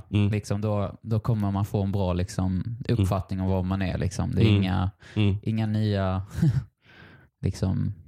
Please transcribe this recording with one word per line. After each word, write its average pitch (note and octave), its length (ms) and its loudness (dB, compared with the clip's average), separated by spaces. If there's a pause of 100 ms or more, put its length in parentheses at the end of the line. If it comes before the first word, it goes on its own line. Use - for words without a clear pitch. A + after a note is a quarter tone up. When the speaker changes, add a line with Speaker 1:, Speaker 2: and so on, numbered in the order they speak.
(140)
Speaker 1:
Mm. G2+ 180 2
Speaker 2:
liksom, G2+ 300 -2
då, G#2 400 -2
då A2 180 -2
kommer G#2 320 0
man G2 140 0
få G#2 180 0
en G2 80 -2
bra, F#2+ 220 0
liksom, F#2 500 -2 (240)
Speaker 1:
Mm. A#2 140 2
Speaker 2:
uppfattning F#2+ 400 0
om F#2+ 80 0
vad F#2 160 2
man F#2+ 160 0
är, F2 160 -2
liksom. F2+ 380 -2
Det F#2 60 4
är G2+ 80 8
Speaker 1:
Mm. G#2 140 6
Speaker 2:
inga, F#2 280 0 (240)
Speaker 1:
Mm. G2+ 280 4
Speaker 2:
inga A2 220 -2
nya G2+ 560 0 (200)
<laughs> - 1000 -4
liksom, G2 520 -2 (140)